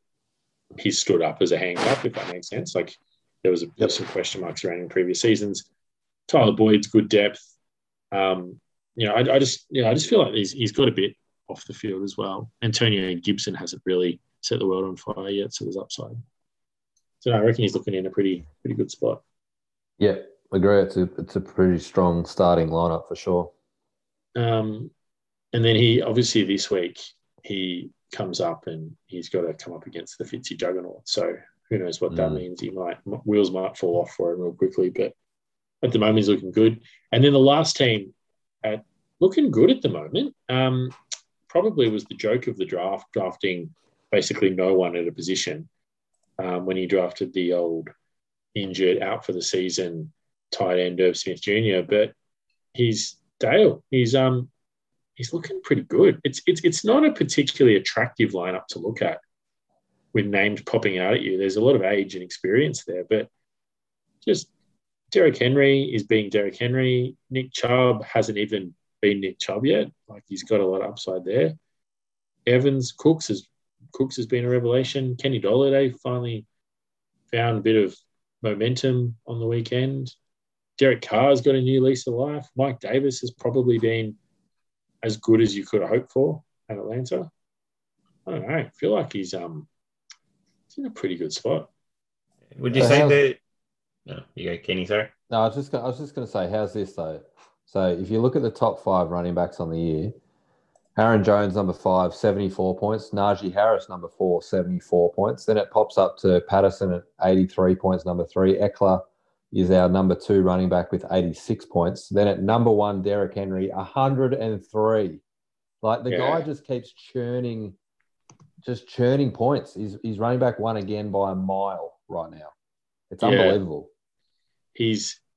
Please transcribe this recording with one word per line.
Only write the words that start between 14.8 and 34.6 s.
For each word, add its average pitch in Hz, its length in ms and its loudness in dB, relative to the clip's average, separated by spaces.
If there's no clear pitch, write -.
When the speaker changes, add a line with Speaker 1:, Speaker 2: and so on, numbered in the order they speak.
Speaker 1:
on 95 100 -8
fire 101 340 -10
yet, 101 240 -4
so - 120 -10
there's 95 120 -8
upside. 110 380 -12
So 123 100 0
I 110 80 2
reckon 113 240 2
he's 92 120 2
looking 98 200 -4
in 95 100 -2
a 95 60 -6
pretty, 92 340 0
pretty 113 140 -6
good 104 160 -4
spot. - 320 -4
Speaker 2:
Yeah, 101 200 2
agree. 98 280 6
It's 95 160 0
a, 90 200 0
it's 92 180 -8
a 92 60 -2
pretty 92 380 2
strong 87 460 0
starting 87 440 2
lineup 82 380 -2
for 85 80 -10
sure. 87 360 -2
Speaker 1:
Um, 110 560 -2
and 117 120 2
then 113 100 6
he, 117 260 4
obviously 113 420 2
this 95 260 -2
week, 87 300 -2
he 92 460 -8
comes 92 280 -8
up - 280 -6
and 80 280 -12
he's 87 220 -14
gotta 85 240 -2
come 85 200 -16
up - 140 -16
against - 300 -16
the - 60 -8
Fitzy 123 340 -12
juggernaut. 90 480 -6
So 87 300 -4
who 110 100 -2
knows 87 200 -6
what 85 160 -4
that 80 160 0
Speaker 2:
Mm. 92 40 -4
Speaker 1:
means? 90 260 -10
He 92 80 -8
might, 92 280 -8
m-, 104 180 -10
wheels 104 260 4
might 92 260 -6
fall 87 200 0
off 85 140 -2
for 85 220 -2
him 90 80 -6
real 87 120 -4
quickly, 95 360 0